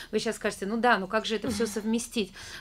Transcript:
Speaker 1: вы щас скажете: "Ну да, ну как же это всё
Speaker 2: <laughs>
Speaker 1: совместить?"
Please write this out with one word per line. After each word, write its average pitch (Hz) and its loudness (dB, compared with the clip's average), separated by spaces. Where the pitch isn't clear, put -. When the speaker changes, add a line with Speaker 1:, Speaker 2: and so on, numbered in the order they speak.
Speaker 1:
вы 214 2
щас 214 -2
скажете: 202 -4
"Ну 220 -2
да, 226 6
ну 190 -4
как 214 0
же 220 0
это 220 -4
всё 214 0
Speaker 2:
<laughs> - -
Speaker 1:
совместить?" 220 0